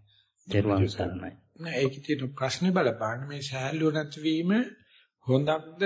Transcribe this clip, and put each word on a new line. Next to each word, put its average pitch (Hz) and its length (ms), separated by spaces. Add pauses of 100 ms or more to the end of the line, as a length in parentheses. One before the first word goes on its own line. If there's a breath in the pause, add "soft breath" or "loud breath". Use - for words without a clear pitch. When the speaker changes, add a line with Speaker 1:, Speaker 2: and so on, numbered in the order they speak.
(480)
Speaker 1:
තෙරුවන් 101 380
සරණයි. 92 440 (240)
Speaker 2:
නෑ, 165 220
ඒකේ 135 260
තියෙන 131 280
ප්‍රශ්නේ 151 420
බලපාන්න. 120 520
මේ 143 180
සැහැල්ලුව 143 480
නැතිවීම 156 640 (720 soft breath)
හොඳක්ද 156 600